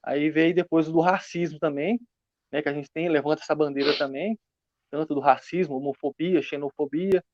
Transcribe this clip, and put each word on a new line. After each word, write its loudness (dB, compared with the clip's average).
Aí 0
veio 4
depois 2
o -8
do 4
racismo -2
também, -2
né, -2
que -4
a -2
gente -8
tem, -2
levanta 2
essa -2
bandeira 2
também, -4
tanto -4
do 0
racismo, 0
homofobia, -2
xenofobia. -2